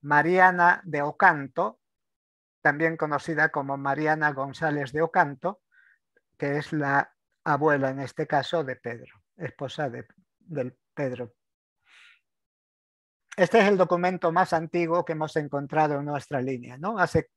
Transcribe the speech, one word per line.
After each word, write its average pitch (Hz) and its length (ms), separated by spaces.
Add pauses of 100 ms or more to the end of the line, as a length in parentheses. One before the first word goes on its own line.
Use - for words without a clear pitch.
Mariana 175 840
de 156 200
Ocanto, 165 760 (840)
también 160 340
conocida 151 520
como 139 280
Mariana 151 540
González 139 640
de 156 100
Ocanto, 165 580 (760)
que 143 200
es 151 160
la 139 400 (300)
abuela, 143 460
en 135 100
este 139 260
caso, 151 380
de 127 120
Pedro, 120 380 (220)
esposa 139 540
de, 123 180 (320)
del 131 360 (180)
Pedro. 123 420 (2000)
Este 202 240
es 196 80
el 208 100
documento 180 540
más 175 220
antiguo 170 520
que 165 80
hemos 156 240
encontrado 147 640
en 143 60
nuestra 143 360
línea, 127 360
¿no? 196 220
Hace 165 380